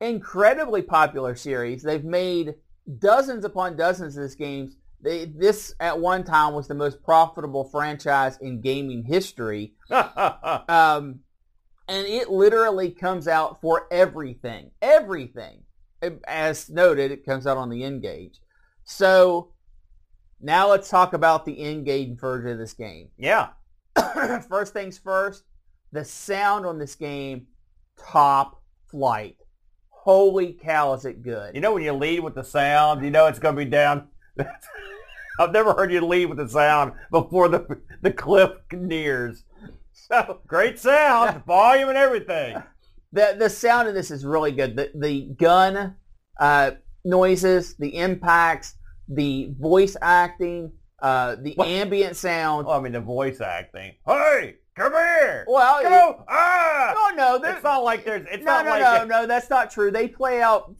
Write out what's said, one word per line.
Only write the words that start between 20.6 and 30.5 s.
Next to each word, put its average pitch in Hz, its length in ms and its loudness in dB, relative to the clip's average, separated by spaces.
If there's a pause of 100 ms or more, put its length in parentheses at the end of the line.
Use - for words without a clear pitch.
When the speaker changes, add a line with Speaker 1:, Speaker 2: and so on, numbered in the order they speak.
Speaker 1:
let's 196 180 2
talk 185 260 2
about 160 300 2
the 143 160 -12
N-Gage 139 600 -6
version 127 320 -6
of 113 60 -12
this 113 160 -14
game. 85 340 -16 (100)
Speaker 2:
Yeah. 160 300 0 (480)
Speaker 1:
<coughs> 240 520 -4
First 196 240 -4
things 190 260 -12
first, 190 440 -4 (480)
the 147 140 -10
sound 202 600 -4
on 165 140 -8
this 147 160 -12
game, 139 540 -12 (500)
top 139 640 2 (260)
flight. 117 480 -4 (520)
Holy 190 640 4